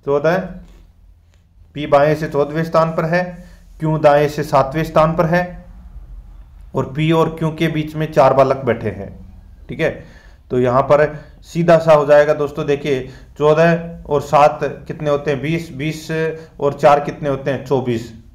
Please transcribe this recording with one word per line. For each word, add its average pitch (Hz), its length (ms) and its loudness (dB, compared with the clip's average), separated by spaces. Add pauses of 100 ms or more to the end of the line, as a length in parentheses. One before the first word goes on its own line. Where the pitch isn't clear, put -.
चौदह, 143 300 0 (1400)
पी 147 120 -8
बाएं 147 280 6
से 151 140 -4
चौदहवें 147 360 -2
स्थान 165 260 2
पर 165 140 -2
है, 175 180 0 (580)
क्यू 156 180 -2
दाएं 147 300 4
से 147 140 -6
सातवें 139 420 0
स्थान 160 320 2
पर 170 100 0
है 175 160 0 (1300)
और 131 180 -4
पी 156 200 -2
और 160 260 0
क्यू 160 120 -2
के 160 180 -4
बीच 151 280 -6
में 156 160 -6
चार 131 220 4
बालक 131 300 2
बैठे 113 260 -2
हैं। 95 180 -12 (600)
ठीक 127 120 -10
है, 151 100 0 (600)
तो 127 100 0
यहाँ 123 220 2
पर 143 240 4 (380)
सीधा 170 340 2
सा 160 140 4
हो 147 140 4
जाएगा 147 280 6
दोस्तों, 147 320 -4
देखिए 139 420 -2 (300)
चौदह 160 720 2
और 143 140 0
सात 147 360 4 (280)
कितने 151 240 -6
होते 143 200 -2
हैं? 131 120 -2
बीस, 165 300 -4
बीस 151 380 -10 (500)
और 139 120 0
चार 143 280 4
कितने 156 280 -8
होते 135 220 -4
हैं? 123 140 -6
चौबीस। 120 480 -4 (220)